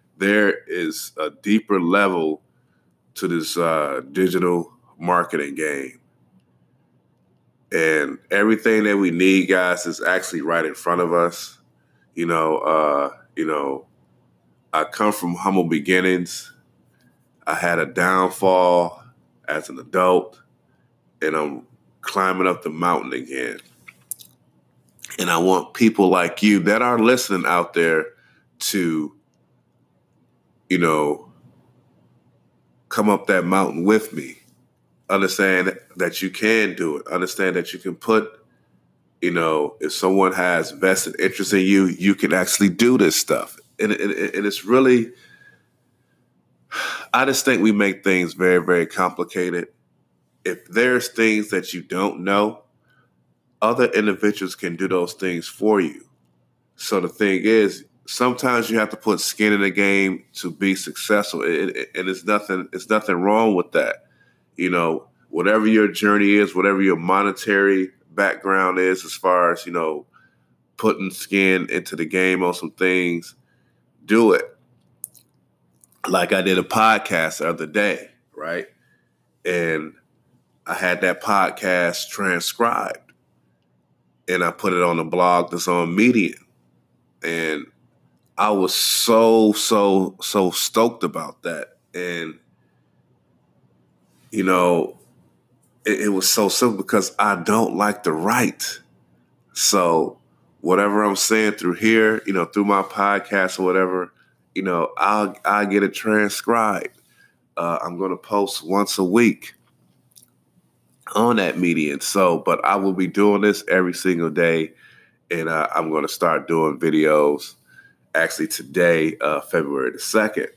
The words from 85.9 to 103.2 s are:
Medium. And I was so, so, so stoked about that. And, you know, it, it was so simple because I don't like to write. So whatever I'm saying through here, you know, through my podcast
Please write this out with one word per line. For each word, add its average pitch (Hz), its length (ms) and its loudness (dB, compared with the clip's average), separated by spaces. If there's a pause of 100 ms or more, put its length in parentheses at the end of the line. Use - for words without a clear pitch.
Medium. 110 520 2 (760)
And 82 420 -4 (720)
I 107 140 2
was 95 220 0
so, 113 800 4
so, 98 680 0
so 95 300 0
stoked - 520 0
about 80 400 -8
that. 82 340 -10 (160)
And, 85 460 -8 (1900)
you 104 120 -2
know, 90 540 2 (880)
it, 107 160 0
it 107 80 0
was 95 200 0
so 104 200 2
simple 113 280 0
because 98 400 -2
I 101 180 2
don't 98 420 0
like 104 260 -2
to 85 80 -2
write. 104 680 -2 (720)
So 85 680 0 (400)
whatever 104 440 2
I'm 101 120 0
saying 107 380 0
through 87 220 -4
here, 110 500 2
you 98 80 -4
know, 87 120 0
through 104 200 0
my 101 160 2
podcast 98 800 -2